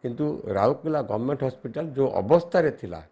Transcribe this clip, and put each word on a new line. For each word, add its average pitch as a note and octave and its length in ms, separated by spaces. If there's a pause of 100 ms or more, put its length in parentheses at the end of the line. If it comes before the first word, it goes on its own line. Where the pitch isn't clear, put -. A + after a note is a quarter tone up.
କିନ୍ତୁ B2 220 (220)
ରାଉରକେଲା C3 540
ଗଭର୍ଣ୍ଣମେଣ୍ଟ A#2+ 420
ହସ୍ପିଟାଲ C3 440
ଯେଉଁ C3+ 220
ଅବସ୍ଥାରେ D#3+ 640
ଥିଲା F2 280 (120)